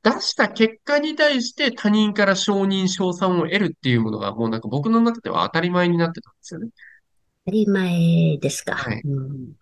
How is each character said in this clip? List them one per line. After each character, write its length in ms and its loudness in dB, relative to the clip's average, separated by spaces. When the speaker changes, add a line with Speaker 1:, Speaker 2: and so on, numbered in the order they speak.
Speaker 1:
出 100 4
し 140 -6
た 120 2
結 280 0
果 140 2
に 160 -2
対 260 2
し 120 -8
て 180 -2
他 180 -2
人 240 2
か 120 2
ら 100 2
承 260 0
認、 260 0
称 240 -2
賛 280 0
を 60 0
得 140 -2
る 160 0
っ 40 -20
て 100 -2
い 60 4
う 60 2
も 100 -2
の 80 -4
が、 140 -4
も 120 -4
う 40 -2
な 100 -4
ん 20 -8
か 80 -10
僕 200 -2
の 120 4
中 180 0
で 100 -10
は 160 0
当 80 -6
た 80 2
り 100 0
前 180 2
に 80 2
な 100 2
っ 60 -6
て 80 -14
た 80 -20
ん 40 -20
で 80 -20
す 120 -18
よ 80 -12
ね。 80 -10
Speaker 2:
当 60 -4
た 0 -
り 160 2
前 680 2
で 120 -2
す 140 -6
か。 120 -4
Speaker 1:
は 180 -6
い。 100 -6
Speaker 2:
う 180 -4
ん。 280 -14